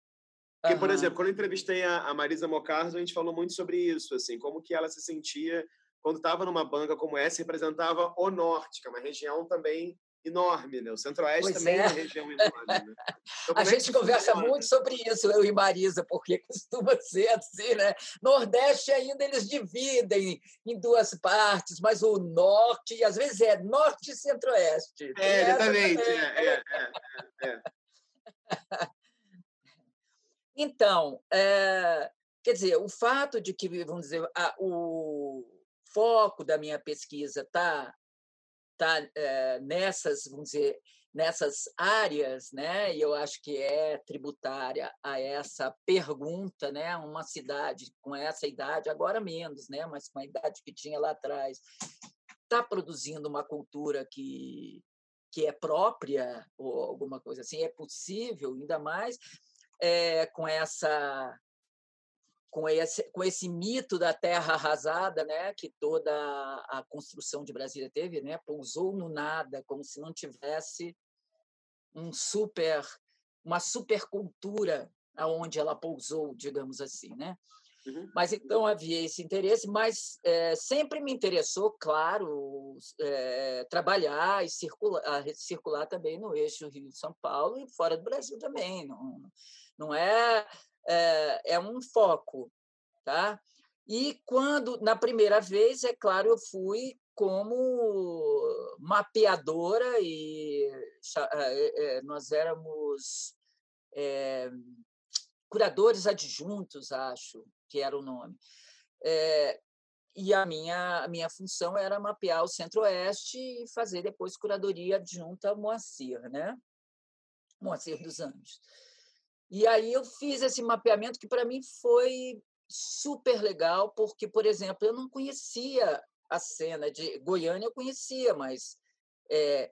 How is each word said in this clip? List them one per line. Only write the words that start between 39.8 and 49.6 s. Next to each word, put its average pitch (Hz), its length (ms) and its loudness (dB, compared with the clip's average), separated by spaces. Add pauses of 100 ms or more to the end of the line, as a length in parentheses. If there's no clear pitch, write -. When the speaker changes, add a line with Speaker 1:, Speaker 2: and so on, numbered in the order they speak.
Speaker 2:
vamos 143 220 -12
dizer, 143 260 2 (360)
nessas 156 500 -2 (140)
áreas, 156 760 0
né? 175 420 -2
E 151 60 -4
eu 147 120 2
acho 147 300 -4
que 143 140 -6
é 147 420 0
tributária 135 920 -6 (100)
a 139 160 -4
essa 139 540 -6 (120)
pergunta, 160 840 -2
né? 160 260 -4
Uma 156 260 -10
cidade 143 800 -6
com 139 140 -10
essa 151 320 -4
idade, 147 420 -4
agora 170 320 0
menos, 165 480 -8